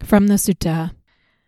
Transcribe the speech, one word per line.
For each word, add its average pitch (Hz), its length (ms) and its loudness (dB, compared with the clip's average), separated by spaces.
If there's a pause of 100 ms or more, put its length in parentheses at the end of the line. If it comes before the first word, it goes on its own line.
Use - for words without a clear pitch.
From 202 240 2
the 202 100 4
sutta, 165 600 -4 (520)